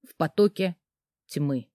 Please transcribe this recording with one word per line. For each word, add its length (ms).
в 80
потоке 600
тьмы. 480